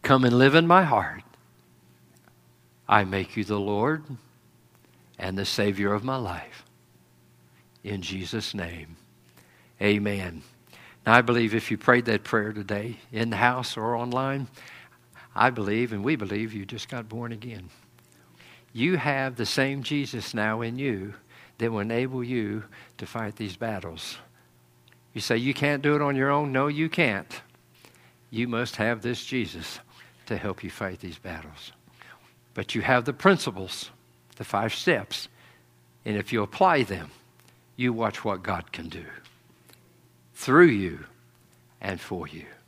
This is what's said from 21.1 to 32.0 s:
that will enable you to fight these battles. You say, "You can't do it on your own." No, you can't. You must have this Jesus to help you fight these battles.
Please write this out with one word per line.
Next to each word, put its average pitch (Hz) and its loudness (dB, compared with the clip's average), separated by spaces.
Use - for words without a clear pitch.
that 117 0
will 107 -2
enable 123 -2
you 110 -4
to - -10
fight 110 -8
these 98 -8
battles. 95 -8
You 110 -8
say, 113 2
"You 131 0
can't 143 0
do 147 4
it 151 2
on 143 0
your 135 2
own." 143 0
No, 135 2
you 151 -2
can't. 117 0
You 117 -2
must 117 -4
have 110 0
this 117 -6
Jesus 90 -6
to 107 -4
help 98 -6
you 90 -8
fight 92 -8
these 85 -14
battles. 78 -14